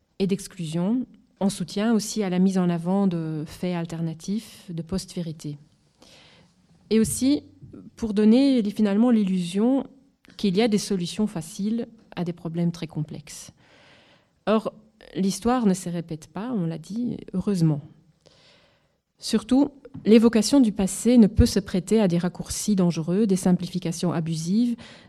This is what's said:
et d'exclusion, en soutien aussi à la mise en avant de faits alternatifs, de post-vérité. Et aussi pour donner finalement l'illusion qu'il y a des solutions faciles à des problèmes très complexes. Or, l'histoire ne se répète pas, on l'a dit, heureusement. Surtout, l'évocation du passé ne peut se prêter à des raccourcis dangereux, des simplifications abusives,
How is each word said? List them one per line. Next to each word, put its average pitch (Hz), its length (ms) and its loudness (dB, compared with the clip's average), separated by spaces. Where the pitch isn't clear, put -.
et 196 80 0
d'exclusion, 185 760 -4
en 196 100 0
soutien 202 440 -2
aussi 214 280 -2
à 185 80 -2
la 180 80 0
mise 190 200 4
en 180 120 2
avant 180 380 0
de 160 360 -4
faits 180 300 -6
alternatifs, 165 960 -8
de 165 120 -8
post-vérité. 165 760 -10
Et 220 100 4
aussi 269 420 0
pour 214 180 -6
donner 240 560 4
finalement 214 400 2
l'illusion 202 720 0
qu'il 190 200 0
y 208 60 2
a 247 60 2
des 208 100 2
solutions 196 480 -4
faciles 208 640 -6
à 175 80 -6
des 175 100 -4
problèmes 170 380 -4
très 170 160 -10
complexes. - 640 -10
Or, 208 260 0
l'histoire 220 500 0
ne 190 80 4
se 185 140 -10
répète 170 400 -8
pas, 226 280 -10
on 175 100 -2
l'a 165 120 -6
dit, 214 380 -8
heureusement. 170 460 0
Surtout, 254 520 0
l'évocation 226 560 6
du 220 120 4
passé 214 440 2
ne 226 100 10
peut 240 200 4
se 233 120 0
prêter 196 440 0
à 202 40 4
des 170 120 2
raccourcis 180 580 -4
dangereux, 175 500 0
des 190 100 2
simplifications 175 760 -2
abusives, 170 640 -2